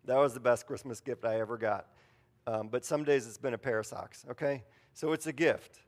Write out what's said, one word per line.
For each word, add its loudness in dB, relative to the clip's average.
That 2
was 6
the -10
best 2
Christmas -8
gift -6
I 2
ever -4
got. -2
Um, -2
but -2
some 0
days 2
it's -14
been -4
a -12
pair -2
of -4
socks, -12
okay? -2
So -2
it's -4
a -6
gift. 2